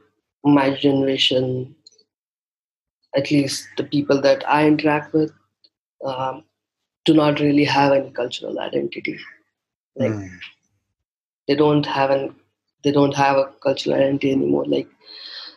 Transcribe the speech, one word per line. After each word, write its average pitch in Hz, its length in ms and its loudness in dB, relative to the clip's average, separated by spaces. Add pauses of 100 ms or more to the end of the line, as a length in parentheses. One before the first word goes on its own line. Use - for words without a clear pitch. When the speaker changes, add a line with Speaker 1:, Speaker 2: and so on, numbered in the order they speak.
(440)
Speaker 1:
my 139 320 4
generation, 135 1000 0 (1400)
at 143 140 -2
least 143 380 -2 (100)
the - 60 -4
people 143 380 0
that 135 280 2
I 147 160 4
interact 151 480 0
with, 156 180 0 (720)
um, 131 420 -6 (600)
do 165 80 4
not 147 260 4
really 147 260 4
have 139 260 2
any 135 180 0
cultural 117 500 -8
identity. - 600 -6 (760)
Like, 107 160 -2
Speaker 2:
Mm. 92 280 -10 (1080)
Speaker 1:
they 139 80 2
don't 147 300 2
have 139 240 -2
an, 135 240 -2 (520)
they 143 60 0
don't 143 240 2
have 139 200 2
a 135 160 0 (100)
cultural 139 360 -2
identity 139 340 0
anymore. 143 340 0
Like, 139 220 -4 (680)